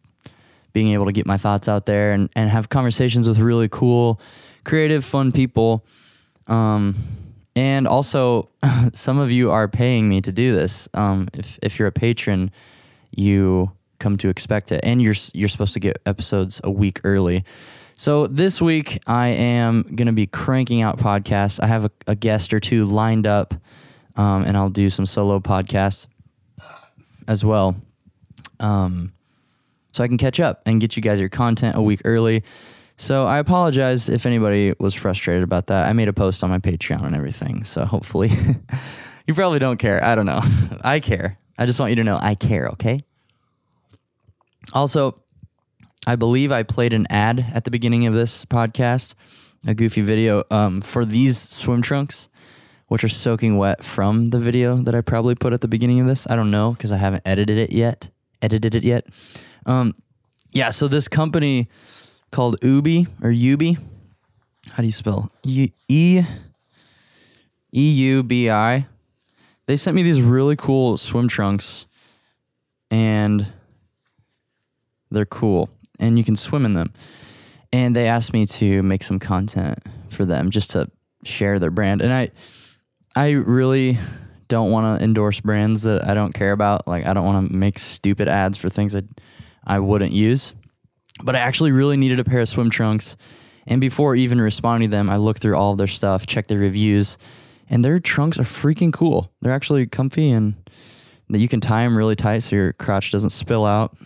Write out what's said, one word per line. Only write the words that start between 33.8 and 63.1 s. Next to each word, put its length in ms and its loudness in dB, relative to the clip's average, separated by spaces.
if 160 -2
anybody 540 2
was 160 -2
frustrated 480 -2
about 240 -2
that. 220 0
I 40 0
made 160 2
a 40 -2
post 320 -2
on 60 0
my 80 0
Patreon 460 -4
and 120 -4
everything, 480 -6
so 200 -6
hopefully 460 -2
<laughs> 480 -18
you 80 0
probably 240 2
don't 200 0
care. 260 0
I 100 4
don't 120 2
know. 160 0
<laughs> 220 -6
I 160 0
care. 380 -4
I 60 0
just 160 0
want 100 0
you 60 0
to 80 2
know 160 0
I 140 0
care, 340 -2
okay? 340 -4
Also, 480 0
I 100 0
believe 360 2
I 100 0
played 300 -2
an 180 2
ad 420 0
at 120 -4
the 60 -6
beginning 360 0
of 80 0
this 300 -2
podcast, 720 -2
a 80 0
goofy 260 0
video, 500 2
um, 300 0
for 240 -2
these 340 2
swim 440 -2
trunks, 460 -4
which 160 -2
are 40 2
soaking 500 0
wet 260 0
from 420 0
the 120 0
video 380 0
that 180 0
I 60 0
probably 340 0
put 180 -2
at 80 -2
the 80 -2
beginning 320 4
of 60 4
this. 220 0
I 80 0
don't 140 2
know, 280 2
'cause 140 -4
I 40 0
haven't 300 0
edited 320 0
it 140 -2
yet. 380 0
Edited 320 0
it 100 0
yet. 220 0
Um, 280 0
yeah, 180 0
so 180 0
this 200 0
company 600 0
called 320 0
Ubi, 440 2